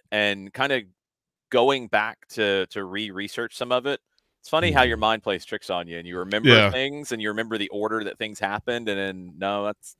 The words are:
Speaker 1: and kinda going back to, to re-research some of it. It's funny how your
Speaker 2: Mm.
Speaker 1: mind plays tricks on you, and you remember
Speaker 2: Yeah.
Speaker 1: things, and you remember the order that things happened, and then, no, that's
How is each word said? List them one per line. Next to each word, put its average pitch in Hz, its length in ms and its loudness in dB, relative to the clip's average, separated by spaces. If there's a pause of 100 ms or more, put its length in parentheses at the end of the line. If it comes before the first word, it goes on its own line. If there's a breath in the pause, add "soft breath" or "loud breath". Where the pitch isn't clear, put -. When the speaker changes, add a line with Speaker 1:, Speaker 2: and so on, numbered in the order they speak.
(100)
Speaker 1:
and 101 420 0
kinda 135 280 0 (720)
going 127 380 4
back 107 420 0
to, 98 380 2
to 101 160 -8
re-research 101 680 -8
some 123 160 -6
of 123 160 2
it. 139 140 -2 (400)
It's - 80 -20
funny 165 240 2
how 139 100 6
your 117 140 4
Speaker 2:
Mm. 107 40 -8
Speaker 1:
mind 110 220 2
plays 95 220 -2
tricks - 240 -10
on 87 200 -4
you, 85 100 -10
and 85 100 -12
you 87 80 -8
remember 101 320 0
Speaker 2:
Yeah. 107 220 8
Speaker 1:
things, 139 420 -4
and 113 80 -4
you 107 80 -2
remember 110 300 -2
the 101 100 -2
order 107 360 -2
that 98 120 -8
things 107 220 -8
happened, 110 500 -4
and 98 100 -2
then, 92 380 -6
no, 101 300 -2
that's - 340 -8